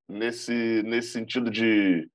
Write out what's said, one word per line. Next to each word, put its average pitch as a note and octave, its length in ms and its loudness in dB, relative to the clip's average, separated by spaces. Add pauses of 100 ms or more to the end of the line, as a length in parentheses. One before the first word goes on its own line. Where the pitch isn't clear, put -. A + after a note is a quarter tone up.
nesse, A2+ 720 -2
nesse A#2 280 -2
sentido A#2 400 -4
de, G#2 640 2